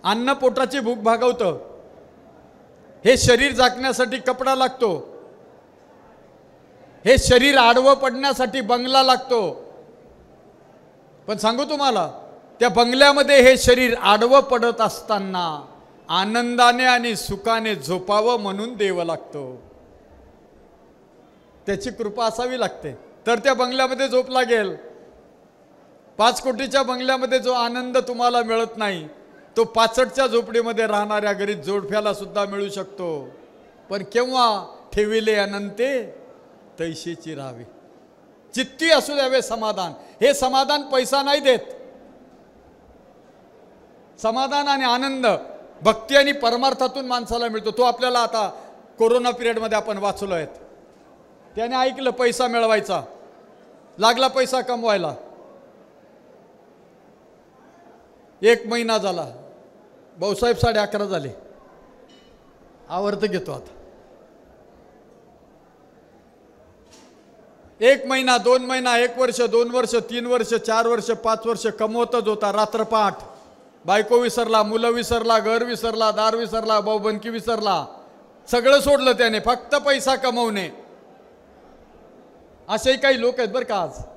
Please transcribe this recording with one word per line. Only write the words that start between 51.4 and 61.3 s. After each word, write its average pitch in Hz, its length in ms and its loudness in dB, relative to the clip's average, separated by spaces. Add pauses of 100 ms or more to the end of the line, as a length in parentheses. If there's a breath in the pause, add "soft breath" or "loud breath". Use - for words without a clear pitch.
त्याने 240 200 -4
ऐकलं 262 340 -2
पैसा 247 380 0
मिळवायचा, 214 540 0 (960)
लागला 240 280 2
पैसा 254 340 0
कमवायला. 220 540 -2 (3250)
एक 233 260 2
महिना 226 300 -2
झाला, 175 280 -4 (960)
"भाऊसाहेब, 208 380 0
साडे 226 220 0
अकरा 208 260 -4
झाले, 160 240 -6 (1600)